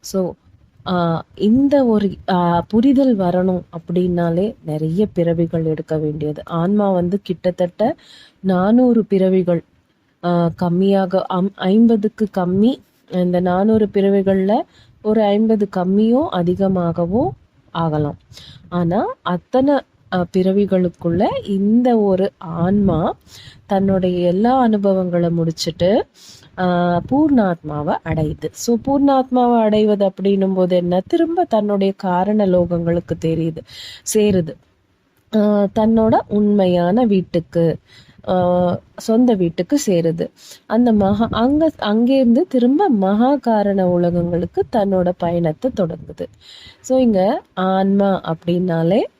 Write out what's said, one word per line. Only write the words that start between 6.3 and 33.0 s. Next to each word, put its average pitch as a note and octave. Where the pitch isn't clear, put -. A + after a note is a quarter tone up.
ஆன்மா G3
வந்து F3+
கிட்டத்தட்ட F3+
நானூறு A3
பிறவிகள் F#3
ஆ, F3
கம்மியாக, F#3+
அம்-, F#3
ஐம்பதுக்கு G#3+
கம்மி, G3
இந்த F3+
நானூறு G3+
பிறவிகள்ல G3
ஒரு G#3+
ஐம்பது G#3
கம்மியோ G#3+
அதிகமாகவோ F3+
ஆகலாம். D3+
ஆனா F3+
அத்தனை, C4
அ, F3+
பிறவிகளுக்குள்ள F#3
இந்த A3
ஒரு G3
ஆன்மா F3
தன்னுடைய F#3+
எல்லா G3
அனுபவங்களை F#3+
முடிச்சிட்டு, E3+
ஆ, F3
பூர்ணாத்மாவை F#3+
அடையுது. D#3
So -
பூர்ணாத்மாவை C4
அடைவது G#3+
அப்படின்னும் F#3+
போது F#3
என்ன? F3+
திரும்ப E4+
தன்னுடைய G3+
காரண G3
லோகங்களுக்கு F3